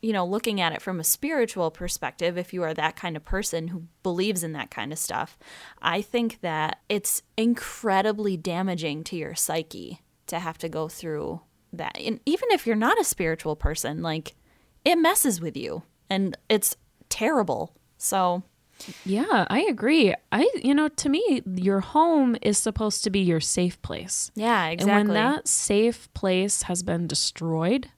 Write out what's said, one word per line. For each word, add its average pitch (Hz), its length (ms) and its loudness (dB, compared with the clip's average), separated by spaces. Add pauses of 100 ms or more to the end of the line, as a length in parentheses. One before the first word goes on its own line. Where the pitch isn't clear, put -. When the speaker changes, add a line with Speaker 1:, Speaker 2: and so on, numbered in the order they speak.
Speaker 1:
you 220 120 -2
know, 185 120 0
looking 202 360 -2
at 165 100 2
it - 100 -6
from 185 180 -4
a 160 40 -6
spiritual 226 680 0
perspective, 175 640 -4
if 180 160 -8
you 180 100 -4
are 160 100 -2
that 160 220 0
kind 170 220 -6
of 151 80 -12
person 170 440 -4
who 170 140 -8 (180)
believes 185 420 0
in 160 100 -6
that 139 180 -8
kind 120 220 -8
of 165 60 -10
stuff, - 380 -6 (440)
I 170 200 0
think 233 380 -2
that 156 480 -2
it's - 340 -2 (140)
incredibly 208 1000 2
damaging 165 680 -2
to 180 120 -8
your 160 180 -6
psyche 160 680 -6 (260)
to 165 120 -6
have 165 200 -8
to 170 100 -6
go 160 180 -4
through 165 540 -8 (320)
that. 160 260 -8
And - 260 -6
even 381 260 0
if 370 140 2
you're 226 120 2
not 294 220 4
a 359 40 2
spiritual 160 540 -2
person, 156 440 -4
like, 160 340 -6 (500)
it 349 120 6
messes 311 440 4
with 165 160 -6
you 151 260 -8 (260)
and 196 280 0 (100)
it's 208 280 2 (340)
terrible. 214 680 0 (220)
So 185 460 0 (600)
Speaker 2:
Yeah, 220 460 2
I 240 140 2
agree. 254 500 4 (180)
I, 285 180 4 (140)
you 269 100 4
know, 302 140 4
to 302 220 -2
me, 311 320 2 (140)
your 196 260 2
home 294 600 4
is 214 160 2
supposed 214 460 0
to 214 60 0
be 196 100 2
your 170 220 4
safe 180 400 0
place. - 540 -8
Speaker 1:
Yeah, 214 320 2
Speaker 2:
And 170 200 -4
when - 20 6 (220)
Speaker 1:
exactly. - 40 2
Speaker 2:
that 254 340 2
safe - 640 2
place 190 500 0
has 180 200 -4
been 170 220 -2
destroyed 165 920 0